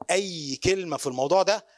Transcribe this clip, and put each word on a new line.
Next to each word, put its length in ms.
اي 440
كلمه 420
في 100
الموضوع 360
ده 220